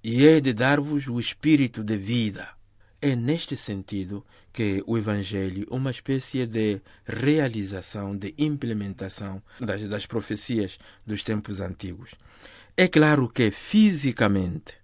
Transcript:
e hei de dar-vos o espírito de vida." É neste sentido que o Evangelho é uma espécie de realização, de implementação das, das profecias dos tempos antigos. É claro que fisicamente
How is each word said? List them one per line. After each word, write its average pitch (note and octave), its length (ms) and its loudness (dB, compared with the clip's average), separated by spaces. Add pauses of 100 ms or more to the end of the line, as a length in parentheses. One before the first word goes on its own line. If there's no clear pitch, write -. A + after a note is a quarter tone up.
e A#2 220 2
hei D#3 160 10
de C3 140 0
dar-vos C#3+ 540 0
o A#2+ 120 -4
espírito C3+ 640 2
de G#2+ 140 -2
vida." G#2+ 500 -2 (540)
É C#3 140 0
neste C3+ 400 -2
sentido G2 720 -8 (260)
que G2 360 -2
o A2+ 100 0
Evangelho G2 720 -4
é B2 60 -6
uma C3 160 -2
espécie B2+ 560 -4
de G#2+ 340 0 (240)
realização, G#2 1120 -2
de G2 220 -8
implementação G2+ 1000 -4 (200)
das, G#2 280 -4
das G2+ 200 -6
profecias A2 720 -4 (260)
dos G#2 180 -6
tempos G#2 380 -4
antigos. F#2+ 540 -10 (600)
É F#3 120 6
claro D3+ 420 6
que A2 220 2
fisicamente A#2 1200 2 (100)